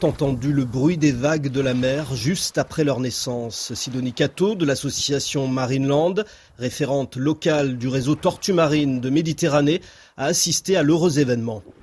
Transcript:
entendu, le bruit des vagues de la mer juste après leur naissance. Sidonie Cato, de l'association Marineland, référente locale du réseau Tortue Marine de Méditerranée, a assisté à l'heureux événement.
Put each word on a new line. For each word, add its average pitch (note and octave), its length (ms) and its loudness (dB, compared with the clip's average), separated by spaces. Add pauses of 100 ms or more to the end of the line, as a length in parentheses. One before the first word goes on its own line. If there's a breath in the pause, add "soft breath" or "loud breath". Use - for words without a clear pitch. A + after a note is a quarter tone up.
entendu, C#3 500 0
le C#3 140 0
bruit C3 320 2
des D3+ 120 4
vagues C#3 380 0
de C3 140 -2
la C3 100 0
mer C3 420 -2
juste C3 440 -2
après D3+ 260 0
leur C3+ 160 0
naissance. A#2+ 720 -6
Sidonie B2+ 380 -4
Cato, F3 420 0
de E3+ 120 0
l'association C3+ 840 -2
Marineland, C3+ 680 0 (420 loud breath)
référente B2+ 580 -2
locale C#3+ 600 0
du A#2+ 100 -4
réseau C3+ 260 0
Tortue - 380 -2
Marine D3 480 2
de B2+ 80 -4
Méditerranée, D3+ 720 2 (380 loud breath)
a C3+ 80 -2
assisté F3 500 0
à E3+ 60 4
l'heureux D#3 360 4
événement. A#2 440 0 (200)